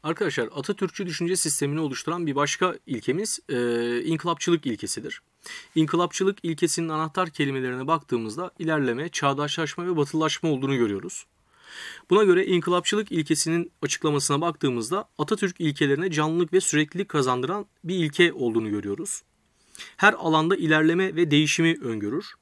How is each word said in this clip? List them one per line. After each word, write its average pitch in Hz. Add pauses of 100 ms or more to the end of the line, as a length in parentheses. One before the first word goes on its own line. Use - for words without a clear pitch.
Arkadaşlar, 151
Atatürkçü 185
düşünce 175
sistemini 147
oluşturan 160
bir 143
başka 143
ilkemiz, 131
e, 120
inkılapçılık 165
ilkesidir. - (520)
İnkılapçılık 175
ilkesinin 165
anahtar 160
kelimelerine 131
baktığımızda 139
ilerleme, 151
çağdaşlaşma 147
ve 180
batılılaşma 156
olduğunu 135
görüyoruz. 104 (840)
Buna 208
göre 185
inkılapçılık 180
ilkesinin 165 (100)
açıklamasına 147
baktığımızda 151 (100)
Atatürk 196
ilkelerine 151
canlılık 160
ve 185
süreklilik 175
kazandıran 131 (180)
bir 170
ilke 170
olduğunu 113
görüyoruz. 101 (760)
Her 208
alanda 165
ilerleme 165
ve 165
değişimi 156
öngörür. 117